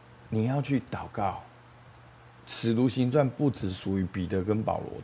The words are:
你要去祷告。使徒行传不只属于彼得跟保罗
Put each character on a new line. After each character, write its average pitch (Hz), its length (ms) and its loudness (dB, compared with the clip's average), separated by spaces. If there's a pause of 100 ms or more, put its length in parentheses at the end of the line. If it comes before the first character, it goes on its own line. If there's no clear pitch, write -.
(300)
你 110 160 2
要 135 160 0
去 135 200 0 (100)
祷 82 200 -6
告。 98 300 -2 (1080)
使 - 260 0
徒 123 160 4
行 127 200 2
传 135 200 4
不 147 220 2
只 101 180 -2
属 95 300 -2
于 95 60 2
彼 90 200 -4
得 92 180 0
跟 107 200 0
保 - 160 0
罗 - 240 -8